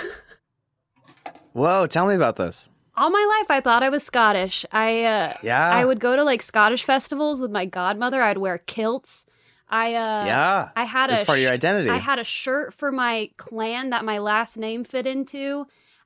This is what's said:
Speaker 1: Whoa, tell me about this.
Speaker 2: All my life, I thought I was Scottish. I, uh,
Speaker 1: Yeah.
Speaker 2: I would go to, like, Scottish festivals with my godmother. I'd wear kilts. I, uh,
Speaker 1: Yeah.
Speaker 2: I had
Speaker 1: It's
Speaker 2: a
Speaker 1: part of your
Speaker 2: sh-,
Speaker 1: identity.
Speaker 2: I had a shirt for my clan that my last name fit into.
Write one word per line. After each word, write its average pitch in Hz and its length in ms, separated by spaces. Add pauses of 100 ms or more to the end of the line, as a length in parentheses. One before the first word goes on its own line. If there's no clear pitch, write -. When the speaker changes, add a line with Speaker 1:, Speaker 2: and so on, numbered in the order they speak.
(1500)
Speaker 1:
Whoa, 170 340
tell 175 200
me 202 80
about 135 200
this. - 340 (280)
Speaker 2:
All 285 120
my 415 300
life, 415 100
I 277 120
thought 240 220
I 269 60
was 285 140
Scottish. 202 680
I, 226 340
uh, 202 360
Speaker 1:
Yeah. 131 320
Speaker 2:
I 247 120
would 254 160
go 247 160
to, 294 60
like, 262 180
Scottish 220 420
festivals 277 560
with 247 120
my 190 140
godmother. 208 560
I'd 208 160
wear 190 200
kilts. - 680 (440)
I, 226 260
uh, 220 300
Speaker 1:
Yeah. 170 500
Speaker 2:
I 233 80
had 254 260
Speaker 1:
It's 226 120
Speaker 2:
a 208 40
Speaker 1:
part 147 140
of 131 40
your 131 80
Speaker 2:
sh-, 127 40
Speaker 1:
identity. 160 340
Speaker 2:
I - 80
had 262 220
a 226 60
shirt - 480
for 285 180
my 240 460
clan 233 540
that 233 120
my 214 140
last 214 400
name 226 260
fit 254 240
into. 277 600 (380)